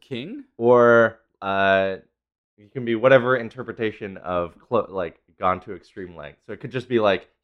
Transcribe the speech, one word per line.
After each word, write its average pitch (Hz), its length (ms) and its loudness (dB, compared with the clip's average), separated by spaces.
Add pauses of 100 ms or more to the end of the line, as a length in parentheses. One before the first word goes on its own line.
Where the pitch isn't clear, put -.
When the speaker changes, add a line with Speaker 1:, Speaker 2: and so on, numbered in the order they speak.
Speaker 1:
king? 175 440 -14 (140)
Speaker 2:
Or, 117 640 4 (200)
uh, 98 580 0 (600)
it 104 140 -20
can 127 120 -10
be 117 120 -2
whatever 127 400 4
interpretation 110 800 -10
of 87 400 -6
clo-, - 320 -4
like, 90 300 -8 (180)
gone 92 220 -2
to 101 140 -16
extreme 87 420 -18
lengths. 73 300 -18
So 113 60 -14
it 101 80 -14
could 127 120 -14
just 123 160 -8
be, 120 100 2
like, 101 300 0 (160)